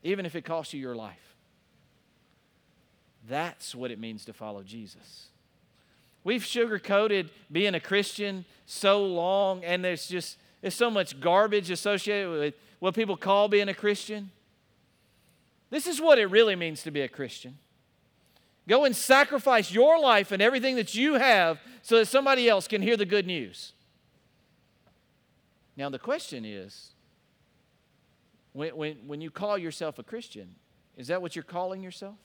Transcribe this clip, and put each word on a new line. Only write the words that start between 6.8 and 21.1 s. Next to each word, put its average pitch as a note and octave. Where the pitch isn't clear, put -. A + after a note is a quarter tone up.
being F#3+
a D#3+
Christian G3
so G3+
long, F#3
and F3+
there's F3+
just, F3+
there's F#3+
so A#3+
much F#3
garbage F#3+
associated G3+
with D3
what F#3
people G#3
call G3+
being G3+
a G3
Christian. G#3
This C#4+
is D#4
what D#4
it G#3+
really G3+
means E3
to D#3+
be D3
a C3+
Christian. C3
Go B3+
and C4
sacrifice C4
your D4
life A3+
and G3
everything B3+
that A3
you C#4